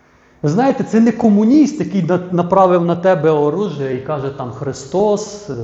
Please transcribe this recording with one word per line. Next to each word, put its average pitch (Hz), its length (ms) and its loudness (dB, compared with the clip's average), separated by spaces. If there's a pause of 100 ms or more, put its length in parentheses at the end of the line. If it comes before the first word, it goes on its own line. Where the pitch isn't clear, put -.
(420)
Ви 151 60 -2
знаєте, 240 360 0
це 226 160 0
не 233 120 4
комуніст, 226 680 2
який 185 220 -2
на-, 175 300 -2
направив 180 520 4
на 170 120 0
тебе 170 340 2
оружие 147 640 -2
і 127 40 -6
каже, 139 320 -6
там: 131 200 -10
"Христос, 196 1000 -4
е, 131 140 -8